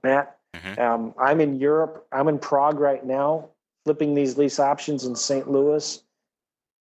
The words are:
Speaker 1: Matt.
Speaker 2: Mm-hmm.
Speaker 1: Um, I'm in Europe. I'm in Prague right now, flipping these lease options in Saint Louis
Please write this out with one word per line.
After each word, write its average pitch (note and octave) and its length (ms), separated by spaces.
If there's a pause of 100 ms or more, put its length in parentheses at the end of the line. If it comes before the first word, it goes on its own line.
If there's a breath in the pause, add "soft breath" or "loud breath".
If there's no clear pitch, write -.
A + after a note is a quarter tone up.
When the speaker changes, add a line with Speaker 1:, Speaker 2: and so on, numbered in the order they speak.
Speaker 1:
Matt. C#3 340 (180)
Speaker 2:
Mm-hmm. F#2 260
Speaker 1:
Um, A#2 360
I'm C#3+ 220
in C#3+ 160
Europe. D#3 560
I'm C3+ 160
in D3 120
Prague D3 400
right C#3 260
now, C#3+ 440 (340)
flipping D3+ 300
these C3+ 240
lease C#3+ 220
options C#3 460
in B2 100
Saint C3+ 340
Louis D3 540 (760)